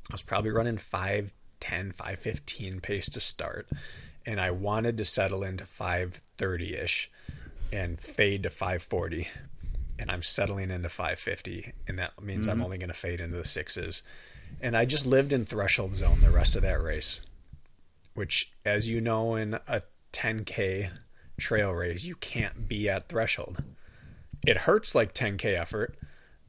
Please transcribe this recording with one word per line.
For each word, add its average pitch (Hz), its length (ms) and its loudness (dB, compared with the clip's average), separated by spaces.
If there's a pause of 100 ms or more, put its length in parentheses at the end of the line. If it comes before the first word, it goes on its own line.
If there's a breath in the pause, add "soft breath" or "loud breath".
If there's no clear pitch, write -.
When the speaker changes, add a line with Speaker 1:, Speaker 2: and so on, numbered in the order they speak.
(100)
Speaker 1:
I - 40 -8
was - 80 -8
probably 104 280 0
running 113 280 2
five 101 520 -2 (300)
ten, 92 320 -6
five - 260 -8
fifteen 95 600 -6
pace 95 300 -2
to - 100 -4
start. - 480 -4 (580 loud breath)
And 104 140 -2
I 92 100 2
wanted 107 480 0
to 107 60 0
settle 98 400 2
into 92 200 -6
five 90 560 -4 (180)
thirty-ish 87 680 -2 (640 loud breath)
and 87 280 -2
fade 101 420 0
to 98 80 -2
five 92 320 -2
forty. 87 460 -4 (720 loud breath)
And - 120 -4
I'm 90 120 -4
settling 98 500 0
into 90 160 -2
five 85 320 -4
fifty. 92 520 -6 (140)
And 92 140 -4
that - 200 -8
means 104 280 -2
I'm 98 80 2
Speaker 2:
Mm-hmm. 117 80 0
Speaker 1:
only 92 140 -6
gonna 90 160 -6
fade 87 260 -4
into 85 160 -4
the 85 80 -4
sixes. 85 580 0 (580 loud breath)
And 120 160 0
I 117 100 6
just 135 200 0
lived 135 260 6
in 123 120 2
threshold 98 500 0
zone - 260 8
the - 100 12
rest - 260 8
of - 60 6
that - 200 4
race, 78 380 2 (920)
which, - 380 -2 (120)
as 107 240 2
you 113 120 0
know, 113 360 2
in 110 180 -2 (140)
a 113 140 0 (280)
ten 110 340 -2
K 95 460 -2 (480)
trail 104 320 2
race, 87 340 -2
you 175 120 -8
can't - 500 -4
be 104 220 0
at 95 200 2
threshold. - 540 -2 (800 soft breath)
It 107 120 8
hurts 190 400 4
like 113 180 4
ten 101 240 0
K 101 160 2
effort, 98 420 -2 (520 soft breath)